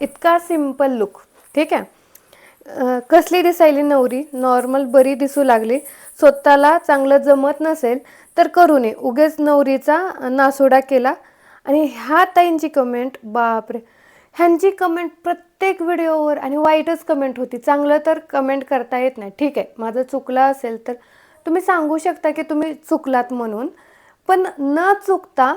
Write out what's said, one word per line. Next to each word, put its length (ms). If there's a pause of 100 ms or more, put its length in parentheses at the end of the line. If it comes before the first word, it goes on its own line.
इतका 380
सिम्पल 520
लुक, 260 (380)
ठीक 180
आहे. 100 (840)
अ, 300 (100)
"कसली 320
दिसायली 400
नवरी, 420 (100)
नॉर्मल 520
बरी 300
दिसू 280
लागली, 360 (400)
स्वतःला 580
चांगलं 400
जमत 440
नसेल 380 (380)
तर 100
करू 300
नये, 160
उगेच 460
नवरीचा 720 (220)
नासोडा 480
केला." 340 (520)
आणि 260
ह्या 320 (120)
ताईंची 320
कमेंट, 440 (120)
बापरे, 560 (540)
ह्यांची 380
कमेंट 380 (140)
प्रत्येक 580
व्हिडिओवर 560
आणि 200
वाईटच 420
कमेंट 400
होती. 180
चांगलं 480
तर 140
कमेंट 440
करता 340
येत 200
नाही, 220
ठीक 180
आहे, 100 (100)
माझं 240
चुकलं 400
असेल 460
तर 60 (520)
तुम्ही 160
सांगू 360
शकता 340
की 100
तुम्ही 320
चुकलात 600
म्हणून, 340 (600)
पण 180 (140)
न 340 (140)
चुकता 500